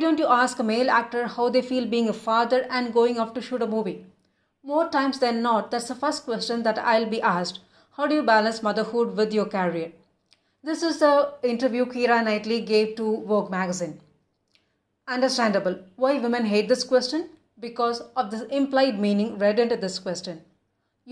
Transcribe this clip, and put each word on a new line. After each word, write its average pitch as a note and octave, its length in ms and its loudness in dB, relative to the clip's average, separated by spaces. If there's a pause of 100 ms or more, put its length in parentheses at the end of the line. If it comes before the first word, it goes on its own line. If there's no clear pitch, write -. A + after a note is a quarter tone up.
don't D#4 200 2
you B3+ 140 4
ask B3 180 0
a A3 160 0
male A#3+ 280 2
actor A#3+ 240 -4 (140)
how A#3+ 80 2
they B3+ 260 2
feel A#3 220 -2
being A#3 140 2
a - 100 -6 (100)
father A#3 380 2
and A#3+ 340 -2
going A#3+ 160 2
off A3+ 200 -4
to - 120 -8
shoot A#3 200 -2
a G#3+ 80 -2
movie? F#3+ 220 -4 (640)
More D4+ 260 0 (120)
times C4 280 0
than A#3 240 0
not, G#3 180 0
that's A#3+ 240 -4
the - 120 -8
first D4 260 -4
question A#3 320 -4
that A3 300 0
I'll A3 260 0
be - 160 2
asked. F3+ 240 -6 (360)
"How D4 140 0
do D4+ 80 2
you D4 100 2
balance A3 280 4 (100)
motherhood G#3+ 520 0
with G#3+ 160 0
your G#3 160 2
career?" E3+ 400 -2 (760)
This D#4 180 -4
is D#4 160 0
the D4 80 6 (400)
interview A#3+ 400 0
Keira A#3+ 260 2 (120)
Knightley G#3+ 280 -2 (140)
gave G#3+ 260 4
to A3+ 80 -4 (240)
Vogue G3+ 240 0
magazine. F3+ 400 -4 (1200)
Understandable. A3 600 2 (280)
Why C4+ 60 4 (140)
women A#3 300 0
hate G#3 180 2
this B3 100 2 (120)
question? C#4+ 340 0 (380)
Because A#3 340 -2 (220)
of G3+ 100 -10
the A3 80 -6 (220)
implied C4+ 420 2
meaning G#3 260 2 (140)
read G#3 220 4
into A3+ 180 0
this F3+ 240 -6
question. F3 340 -8 (680)